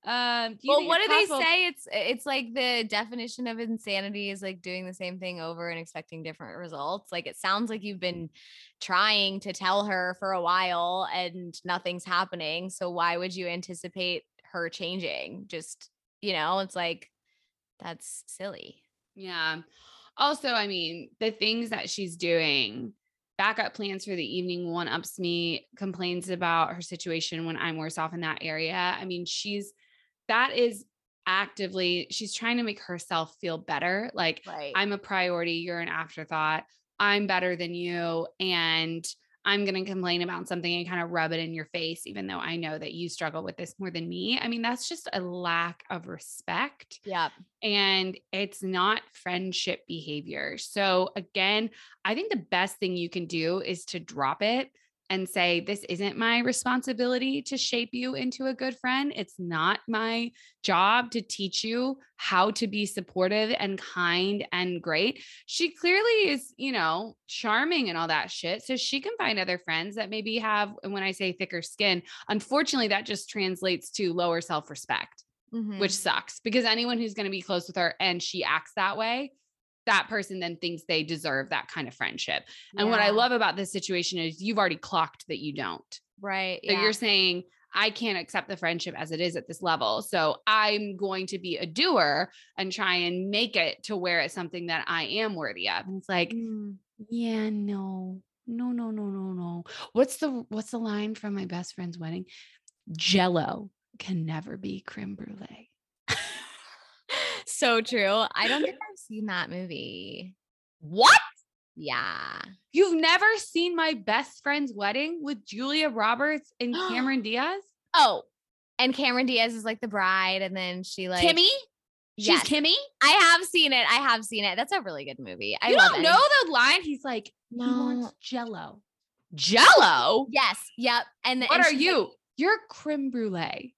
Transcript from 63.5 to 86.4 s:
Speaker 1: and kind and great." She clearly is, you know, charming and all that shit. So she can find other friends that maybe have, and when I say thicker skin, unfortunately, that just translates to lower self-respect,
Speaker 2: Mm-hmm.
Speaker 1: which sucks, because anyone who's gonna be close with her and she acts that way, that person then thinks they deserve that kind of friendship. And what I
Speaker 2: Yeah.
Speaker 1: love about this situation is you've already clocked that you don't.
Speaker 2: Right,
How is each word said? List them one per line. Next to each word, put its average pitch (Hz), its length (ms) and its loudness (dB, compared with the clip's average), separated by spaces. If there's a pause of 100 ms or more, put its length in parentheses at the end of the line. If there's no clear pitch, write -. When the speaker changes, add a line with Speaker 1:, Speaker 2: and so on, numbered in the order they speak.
Speaker 1:
and 196 200 -2
kind 185 760 0
and 180 300 -2
great." 170 400 0 (240)
She 339 240 -2
clearly 403 600 4
is, 269 260 -4
you 269 160 -4
know, 185 460 -2 (100)
charming 247 600 0
and 165 80 -4
all 165 100 -2
that 156 220 2
shit. 185 320 -4
So 254 140 -2
she - 260 -2
can 415 160 -6
find 220 200 0
other 180 200 -2
friends 170 380 -4
that 208 140 -6
maybe 220 280 -4
have, 208 440 0
and 196 120 -6
when 190 80 -2
I 190 100 0
say 185 200 -2
thicker 180 300 -6
skin, 185 400 0 (260)
unfortunately, 240 600 0
that 202 180 0
just 202 220 -6
translates 185 640 -2
to 180 220 -2
lower 170 260 2
self-respect, - 840 -6 (280)
Speaker 2:
Mm-hmm. 208 280 -6
Speaker 1:
which 190 120 2
sucks, - 480 -2
because 233 240 2
anyone 233 340 2
who's 220 160 -4
gonna 208 160 -2
be 185 120 -4
close 180 240 -2
with 180 100 -8
her 175 240 2
and 180 220 0
she - 220 -4
acts 156 320 0
that 196 200 0
way, 240 380 -4 (520)
that 202 220 4
person 196 320 -4
then 170 180 -4
thinks 170 260 -6
they 160 180 0
deserve 151 480 -2
that - 180 -4
kind 135 200 -6
of - 60 -14
friendship. - 500 -4 (340)
And 214 100 2
what 226 120 4
I 208 60 6
Speaker 2:
Yeah. 202 40 6
Speaker 1:
love 240 220 4
about 208 240 2
this 196 160 -6
situation 180 480 -2
is 160 220 -4
you've 214 160 0
already 180 180 2
clocked - 520 -2
that 160 120 -4
you 147 140 -6
don't. 110 460 -8 (200)
Speaker 2:
Right, 190 440 -4